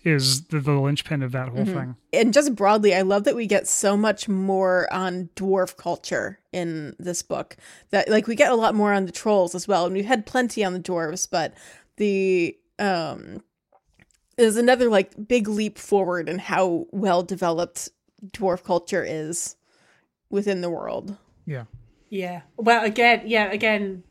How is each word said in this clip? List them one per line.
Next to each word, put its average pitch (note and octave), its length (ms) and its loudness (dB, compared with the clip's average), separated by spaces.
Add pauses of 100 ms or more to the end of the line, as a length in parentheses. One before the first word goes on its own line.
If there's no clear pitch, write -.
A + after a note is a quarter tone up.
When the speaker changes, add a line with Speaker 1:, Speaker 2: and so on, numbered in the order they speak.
Speaker 1:
is C#3 400 2
the, D3+ 160 -4
the C#3 180 0
linchpin C#3+ 420 -2
of B2+ 120 -4
that C3 160 -6
whole B2 160 -2
Speaker 2:
Mm-hmm. F#3+ 80 -2
Speaker 1:
thing. B2+ 220 -6 (180)
Speaker 2:
And A3+ 200 4
just C#4+ 220 4
broadly, G3+ 400 4
I F#3 60 4
love G3 240 2
that C#4+ 100 2
we A#3 120 -4
get G3 200 2
so - 300 2
much G#3+ 320 0
more F#3+ 640 2
on F#3 420 -4
dwarf F#3+ 400 0
culture D#3+ 640 -6 (140)
in E3 440 -6
this F3 240 -6
book. - 360 -10 (320)
That, G3+ 180 2
like, G#3+ 200 2
we A3+ 80 -4
get C#4 160 4
a B3 40 4
lot A3+ 180 2
more G#3 200 2
on G3 120 0
the E3+ 60 -8
trolls G3 420 0
as F3+ 140 -8
well. F3+ 180 2
And F3+ 80 -2
we've G3 120 -2
had A3+ 200 0
plenty A#3+ 380 -2
on F#3+ 80 -2
the F3+ 80 -6
dwarves, E3+ 500 -6
but - 240 -2 (440)
the, F#3+ 600 0 (220)
um, F3 640 -4 (920)
is A3 180 6
another, A#3+ 340 4
like, G#3 380 0
big A3+ 220 2
leap G#3 280 -4
forward F3+ 520 0
in F3+ 100 -6
how F3 520 0
well F#3 320 0
developed F3 640 -4 (360)
dwarf F#3 380 -2
culture F3 420 -2
is D#3 520 -8 (720)
within G3+ 320 -2
the F3 80 -4
world. E3+ 480 -8 (260)
Speaker 1:
Yeah. B2+ 220 -10 (440)
Speaker 3:
Yeah. F3+ 320 -8 (140)
Well, A3+ 300 2
again, A3+ 400 4
yeah, G#3+ 260 0
again, G#3 600 -2